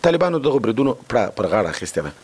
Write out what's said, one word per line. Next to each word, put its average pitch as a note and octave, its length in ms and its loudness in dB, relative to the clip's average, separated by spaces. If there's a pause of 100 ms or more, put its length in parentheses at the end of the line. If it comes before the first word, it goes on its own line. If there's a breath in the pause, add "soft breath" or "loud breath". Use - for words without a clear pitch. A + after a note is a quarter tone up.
طالبانو E3+ 400 2
دغو C3+ 200 2
بریدونو B2+ 300 0
پړه - 400 -2
پر F#2+ 140 -2
غاړه F#2+ 240 2
اخیستې - 300 -6
ده. D2 60 -8 (120)